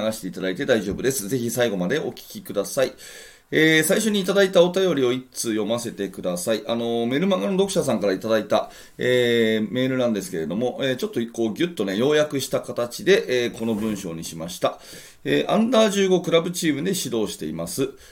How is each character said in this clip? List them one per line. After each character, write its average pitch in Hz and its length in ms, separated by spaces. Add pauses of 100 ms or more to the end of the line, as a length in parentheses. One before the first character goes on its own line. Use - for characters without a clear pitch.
(120)
し - 80
て 92 80
い - 20
た 87 120
だ 92 80
い 92 40
て 90 100
大 113 200
丈 98 80
夫 90 100
で 120 80
す。 98 180
ぜ 131 80
ひ 117 140
最 120 200
後 101 60
ま 90 120
で 135 100
お 131 140
聞 - 20
き - 260
く - 120
だ 98 120
さ - 200
い。 - 80 (580)
え 156 300
ー、 - 20
最 185 160
初 220 120
に 208 100
い 185 40
た 190 80
だ 196 100
い 190 100
た 185 120
お 180 80
便 185 220
り 139 100
を 123 80
一 127 180
通 - 200
読 107 160
ま 117 120
せ 117 140
て 98 160
く 95 140
だ 90 160
さ 113 160
い。 107 120
あ 113 80
の 117 300
ー、 - 20
メ 135 140
ル 185 60
マ 190 100
ガ 196 100
の 202 60
読 190 180
者 165 140
さ 127 80
ん 107 80
か 104 60
ら 95 60
い 95 60
た 110 100
だ 110 100
い 101 100
た、 - 220 (260)
え 117 680
ー、 104 100
メ 127 140
ー - 40
ル 131 80
な 120 100
ん 113 40
で 98 100
す 90 80
け 90 80
れ 80 80
ど 85 100
も、 123 260
え 135 100
ー、 123 40
ち - 80
ょ - 40
っ - 20
と 131 100 (120)
こ 113 180
う 98 40
ギ 156 100
ュ 175 40
ッ 175 60
と 107 100
ね、 95 120
要 139 180
約 147 260
し - 80
た 127 120
形 117 440
で、 127 400
え - 40
ー、 92 80
こ 113 100
の 113 80
文 104 220
章 92 180
に 82 100
し 82 120
ま 80 120
し - 120
た。 - 200 (460)
え 143 200
ー、 - 60
ア 175 40
ン 226 140
ダ 220 160
ー 208 40
十 196 180
五 180 120
ク 185 120
ラ 165 80
ブ 175 100
チ 175 200
ー 143 40
ム 139 80
で 190 140
指 120 200
導 101 160
し - 40
て 80 100
い 78 60
ま 82 160
す。 - 220 (220)